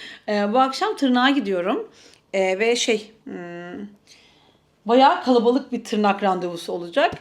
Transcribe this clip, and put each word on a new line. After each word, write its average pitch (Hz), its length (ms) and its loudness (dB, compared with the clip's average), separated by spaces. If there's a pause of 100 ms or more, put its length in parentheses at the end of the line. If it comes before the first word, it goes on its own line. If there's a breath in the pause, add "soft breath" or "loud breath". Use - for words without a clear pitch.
(300 loud breath)
Ee, 208 240 0
bu 254 60 4
akşam 415 360 0
tırnağa 254 340 2
gidiyorum. 214 600 -2 (420 loud breath)
Ee, 190 260 0
ve 233 160 2
şey, 220 360 -2 (120)
hmm, 175 640 -12 (1000 soft breath)
bayağı 262 380 6
kalabalık 247 480 2
bir 240 120 -6
tırnak 202 400 0
randevusu 180 500 -2
olacak. 180 480 -2